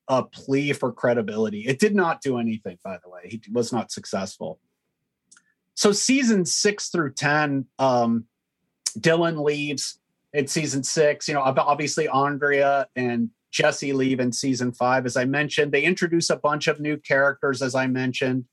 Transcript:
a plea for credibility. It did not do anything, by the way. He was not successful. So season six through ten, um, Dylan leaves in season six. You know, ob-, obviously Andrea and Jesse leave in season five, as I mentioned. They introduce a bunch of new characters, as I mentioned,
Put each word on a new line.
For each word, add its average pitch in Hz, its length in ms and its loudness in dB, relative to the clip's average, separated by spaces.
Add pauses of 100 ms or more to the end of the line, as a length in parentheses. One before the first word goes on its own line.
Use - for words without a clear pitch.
a 131 160 2
plea 139 480 -2
for 135 220 -2
credibility. 107 720 0
It 135 140 0
did 208 160 4
not 165 260 2
do 131 160 -2
anything, 107 460 -4
by 92 200 -10
the 90 60 -20
way. 90 160 -20
He 113 160 -12 (100)
was 120 220 -2
not 110 180 -4
successful. 98 680 -8 (1120)
So - 180 4
season 226 540 2
six - 440 -2
through 160 240 -4
ten, 147 520 0 (140)
um, 117 460 2 (760)
Dylan 165 440 2
leaves 147 560 -4 (340)
in 143 140 0
season 139 360 -2
six. 147 440 2
You 156 60 -2
know, 143 80 2
ob-, 135 180 2
obviously 156 480 0
Andrea 139 880 2
and 120 340 0 (220)
Jesse 147 420 0
leave 131 260 0
in 127 120 0
season 123 400 -2
five, 127 340 0
as 123 100 -4
I 127 100 2
mentioned. 147 460 0
They 139 120 2
introduce 170 460 0
a 160 60 2
bunch 147 320 -2
of 151 120 0
new 147 180 -2
characters, 139 640 0
as 131 140 -2
I 131 120 0
mentioned, 127 640 -2